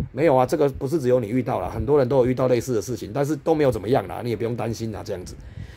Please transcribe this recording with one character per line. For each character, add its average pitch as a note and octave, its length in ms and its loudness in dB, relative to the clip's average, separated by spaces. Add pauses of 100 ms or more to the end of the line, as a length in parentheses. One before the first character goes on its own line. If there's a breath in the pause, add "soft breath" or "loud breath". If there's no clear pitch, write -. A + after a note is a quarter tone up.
(120)
：“没 C3 120 -2
有 D3+ 100 6
啊， B2+ 100 6
这 D#3+ 120 0
个 D3 120 4
不 C3+ 200 -4
是 D#3+ 100 0
只 B2 100 0
有 B2+ 120 4
你 G#2 80 -4
遇 B2+ 140 0
到 A2 180 -2
啦， F2+ 80 -4
很 A2 160 -4
多 D3 140 4
人 C3 100 4
都 C#3 100 2
有 B2 80 6
遇 B2+ 80 2
到 C3 140 2
类 B2 100 4
似 B2 160 -2
的 G#2+ 60 2
事 A2+ 160 -6
情， F#2+ 180 -10
但 C#3+ 100 0
是 D3 120 -2
都 D#3+ 180 0
没 D3+ 100 2
有 C3 60 6
怎 A2+ 100 -4
么 G2+ 80 -6
样 A#2 200 2
啦， F2+ 160 -8
你 A#2+ 60 -4
也 A2 60 0
不 G2 60 -4
用 A#2 140 -2
担 A2+ 160 -4
心 A2+ 200 -6
啦， F#2 120 -10
这 G#2 80 -6
样 F2+ 120 -6
子。” - 100 -12 (420 loud breath)